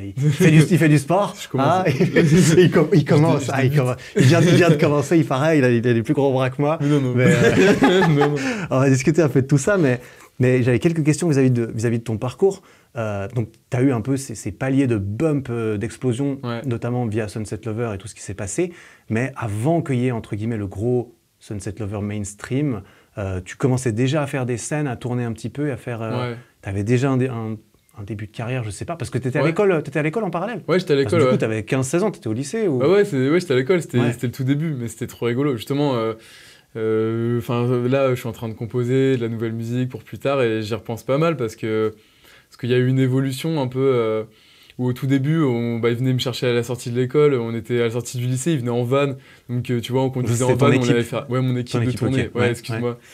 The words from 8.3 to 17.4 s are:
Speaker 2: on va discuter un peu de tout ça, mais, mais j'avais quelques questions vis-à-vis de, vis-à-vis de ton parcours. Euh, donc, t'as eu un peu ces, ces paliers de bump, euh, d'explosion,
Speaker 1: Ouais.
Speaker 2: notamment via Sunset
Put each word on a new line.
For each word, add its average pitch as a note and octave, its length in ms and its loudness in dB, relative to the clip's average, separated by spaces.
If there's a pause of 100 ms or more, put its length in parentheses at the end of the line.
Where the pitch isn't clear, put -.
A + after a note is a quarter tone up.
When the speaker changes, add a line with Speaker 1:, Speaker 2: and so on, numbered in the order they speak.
Speaker 2:
on C3 80 2
va C#3 100 4
discuter C#3+ 320 2
un D3+ 80 2
peu C3+ 120 2
de C3 60 -4
tout D3 100 4
ça, G3+ 200 2
mais, B2+ 220 2 (400)
mais B2+ 240 4
j'avais B2 160 2
quelques E3 240 0
questions D3+ 260 0
vis-à-vis C3+ 220 4
de, A#2 220 0
vis-à-vis A#2 260 -2
de A#2 40 -8
ton A#2 140 -4
parcours. F#3+ 440 -2 (340)
Euh, G#2 400 -6
donc, A2+ 140 -4 (200)
t'as A#2+ 140 -2
eu C#3 80 4
un A#2 100 0
peu C3+ 160 -2
ces, C3 160 -10
ces G#2 180 -10
paliers C3+ 360 0
de A#2 100 2
bump, B2+ 540 -2
euh, A2 260 -2
d'explosion, B2+ 680 -4
Speaker 1:
Ouais. A#2 220 -6
Speaker 2:
notamment A#2+ 400 -4
via A2 220 -4
Sunset G#2 380 -8